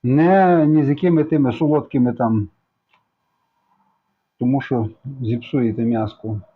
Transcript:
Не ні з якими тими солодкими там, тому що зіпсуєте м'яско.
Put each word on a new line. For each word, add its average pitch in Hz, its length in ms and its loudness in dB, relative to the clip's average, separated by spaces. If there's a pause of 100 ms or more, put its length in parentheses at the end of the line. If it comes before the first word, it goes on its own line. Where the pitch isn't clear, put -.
Не 170 640 4
ні 156 180 4
з 135 40 0
якими 151 360 2
тими 147 280 0
солодкими 143 600 0
там, 113 360 -2 (1900)
тому 131 220 -2
що 117 300 -4 (300)
зіпсуєте 117 600 -4
м'яско. 110 580 -6 (160)